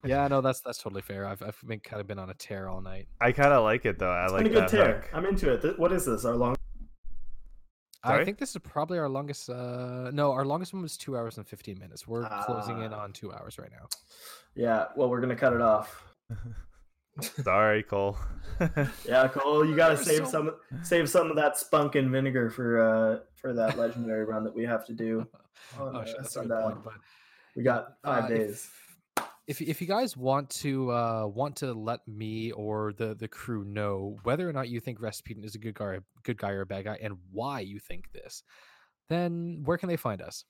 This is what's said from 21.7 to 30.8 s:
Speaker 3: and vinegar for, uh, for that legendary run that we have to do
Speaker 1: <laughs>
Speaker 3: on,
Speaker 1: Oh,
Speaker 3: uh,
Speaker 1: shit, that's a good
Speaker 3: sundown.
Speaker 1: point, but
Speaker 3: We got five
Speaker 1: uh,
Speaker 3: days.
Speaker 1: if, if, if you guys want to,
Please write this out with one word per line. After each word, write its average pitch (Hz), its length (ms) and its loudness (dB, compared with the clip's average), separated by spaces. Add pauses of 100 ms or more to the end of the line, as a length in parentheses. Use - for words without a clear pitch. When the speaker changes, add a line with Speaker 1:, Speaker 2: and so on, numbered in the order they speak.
Speaker 3:
and 135 140 4
vinegar 131 400 2
for, 117 320 2
uh, 110 380 6 (160)
for 127 180 -6
that 113 240 2
legendary 117 460 -2
run 110 220 -2
that 107 100 -6
we 113 80 -2
have 117 220 -2
to 117 80 -10
do 113 340 -2 (260)
Speaker 1:
<laughs> - 260 -20
Speaker 3:
on, 135 160 -6
Speaker 1:
Oh, 123 40 -6
Speaker 3:
uh, 113 60 -6
Speaker 1:
shit, 113 120 -8
that's 131 200 -10
a - 20 -6
good 120 100 -6
Speaker 3:
sundown. 110 220 0
Speaker 1:
point, 104 140 -10
but 110 80 -12 (640)
Speaker 3:
We 123 60 -4
got 120 320 2 (100)
five 127 200 2
Speaker 1:
uh, - 40 -4
Speaker 3:
days. 110 400 -2 (480)
Speaker 1:
if, - 80 -4 (220)
if, 147 140 -8
if 156 200 -4
you 170 60 -6
guys 214 280 -2
want 135 340 0 (120)
to, 135 300 0